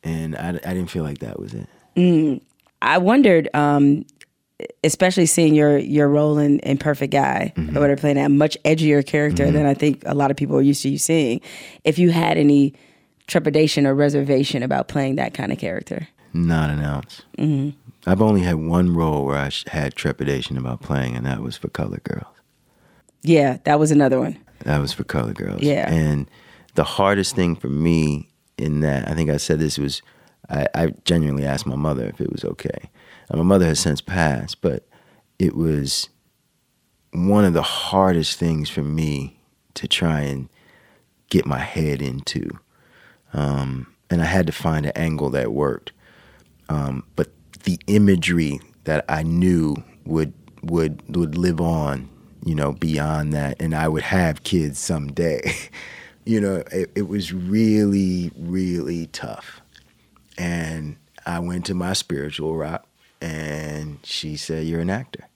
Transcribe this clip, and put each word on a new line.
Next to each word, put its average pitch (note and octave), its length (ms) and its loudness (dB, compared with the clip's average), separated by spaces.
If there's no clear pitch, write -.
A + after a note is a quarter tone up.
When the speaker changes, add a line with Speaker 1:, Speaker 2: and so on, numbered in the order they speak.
Speaker 1:
And D#2+ 320 -6
I, E2+ 140 -8
I F2+ 240 -6
didn't F2+ 160 -4
feel E2 140 -4
like C#2+ 160 -8
that - 200 -10
was G1+ 140 -12
it. G#1+ 140 -12
Speaker 2:
Mm. D#3+ 460 4
I D3+ 160 4
wondered, F#3+ 560 6
um, C#3+ 520 4
especially F#3 420 4
seeing D#3+ 300 4
your, D3 220 6
your C#3+ 320 2
role D3 280 4
in, C#3+ 220 4
in C#3 180 0
Perfect C#3+ 360 -2
Guy, C#3 420 0
Speaker 1:
Mm-hmm. D3+ 220 -2
Speaker 2:
or D3 40 2
whatever, C#3+ 200 4
playing C#3+ 160 2
that C#3+ 140 2
much D3 340 4
edgier D3+ 400 4
character D3 400 0
Speaker 1:
Mm-hmm. D3 80 2
Speaker 2:
than D3 120 2
I C#3 80 4
think C#3+ 320 0
a - 80 -2
lot C#3 180 2
of - 60 -2
people C#3+ 200 0
are C3+ 40 4
used C#3 220 2
to C#3 60 0
you C#3+ 80 -2
seeing, C#3+ 420 0
if D3+ 140 2
you F3 120 6
had E3 280 2
any C#3+ 360 4
trepidation D3+ 600 2
or C3+ 80 2
reservation C#3 680 2
about C3 260 -2
playing C3+ 260 -2
that - 180 -4
kind - 200 -6
of - 60 -6
character. - 480 -8
Speaker 1:
Not E2 360 2
an D2 120 -2
ounce. C#2+ 400 -6
Speaker 2:
Mm-hmm. C#3+ 400 -2
Speaker 1:
I've F#2+ 160 2
only G#2+ 200 6
had F2 140 2
one E2+ 380 2
role D#2 320 0
where C#2 120 0
I C#2 100 -2
sh-, - 220 -8
had C#2+ 260 -4
trepidation C#2 600 -4
about B1+ 240 -6
playing, B1+ 340 -4
and A#1+ 100 -6
that C2 140 -4
was A#1+ 160 -8
for - 140 -10
Colored G1+ 340 -8
Girls. - 220 -8
Speaker 2:
Yeah, C#3+ 420 4
that D3+ 160 2
was D#3 120 4
another C3 280 6
one. C#3 180 -4
Speaker 1:
That D2 140 2
was C#2+ 120 -2
for - 140 -8
Colored A1+ 320 -4
Girls. G1+ 240 -6
Speaker 2:
Yeah. C#3+ 280 0
Speaker 1:
And D2+ 400 2
the D#2 80 2
hardest G2 520 2
thing F2 200 2
for - 140 -8
me D2+ 600 2
in D2+ 240 -2
that, C#2+ 280 0
I D#2+ 40 -2
think D#2 160 0
I D2 80 2
said D#2 220 0
this, D#2 180 -2
was C#2 240 -4
I, C#2+ 260 -2
I E2 120 0
genuinely D2 400 0
asked C#2 200 -2
my C2 120 -4
mother C#2+ 280 -2
if G1+ 140 -10
it - 120 -4
was - 120 -8
okay. - 460 -8
And C2+ 80 -2
my E2 80 2
mother F#2 200 6
has D#2 140 2
since D2 220 0
passed, D#2+ 600 -2
but E2 240 -2
it F#2 160 0
was D2+ 540 -2
one G2 320 4
of F2 80 4
the D#2+ 80 2
hardest F#2 800 0
things D#2+ 300 -2
for D2+ 140 -6
me D2 560 -4
to - 120 -10
try D#2+ 340 -2
and C#2 280 -6
get - 160 2
my C2 140 -2
head D2 420 -4
into. C2 480 -6
Um, C#2 540 -4
and E2+ 120 2
I E2 40 2
had F2+ 220 2
to D#2+ 60 -4
find D#2 320 -2
an C#2+ 100 -4
angle D2+ 360 -2
that B1 220 -2
worked. C#2 380 -2
Um, C#2 360 -4
but - 140 -2
the F2+ 240 -2
imagery F2 720 2
that D#2 260 -2
I D#2 140 -2
knew F2+ 520 2
would, D#2+ 280 -2
would, D#2+ 400 -2
would E2 220 0
live F2 220 0
on, D2+ 500 -2
you E2 100 -2
know, C#2+ 180 -2
beyond D2+ 600 -2
that, C#2+ 260 -4
and D#2+ 140 -4
I D#2 140 -2
would D#2 160 -2
have E2+ 400 -2
kids D2+ 360 -2
someday. D2+ 800 -4
<laughs> - 60 -14
You A2 140 2
know, G2 320 -2
it, F2+ 240 -4
it G2 140 -4
was F#2 240 -6
really, G2 1040 0
really E2+ 720 -4
tough. - 520 -14
And D#2+ 580 -6
I E2+ 140 -6
went F2 260 -6
to G2 80 -6
my F2+ 180 -4
spiritual D2+ 640 -6
rock, D#2 320 -8
and D3+ 840 -10
she D2+ 340 -10
said, D#2+ 280 -6
"You're E2 140 -4
an E2+ 100 -2
actor. - 460 -8